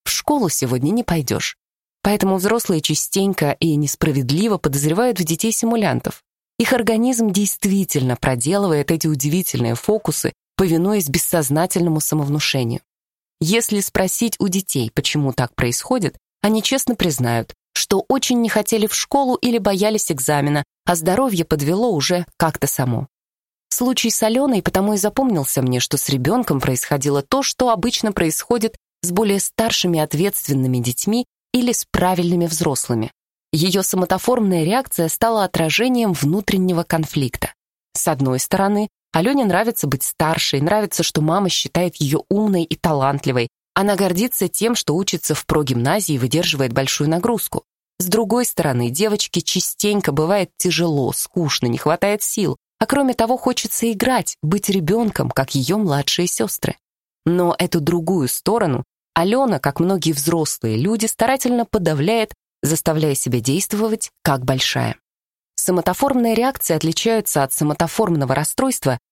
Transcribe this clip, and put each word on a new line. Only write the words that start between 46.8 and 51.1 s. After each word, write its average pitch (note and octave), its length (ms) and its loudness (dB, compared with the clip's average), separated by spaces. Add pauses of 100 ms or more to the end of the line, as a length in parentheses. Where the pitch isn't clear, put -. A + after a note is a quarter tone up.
нагрузку. F3 540 -2 (340)
С F#3 80 -4
другой A3 380 2
стороны, B2 460 0
девочке G3+ 500 0
частенько G3 720 0
бывает E3+ 460 0
тяжело, D#3 540 0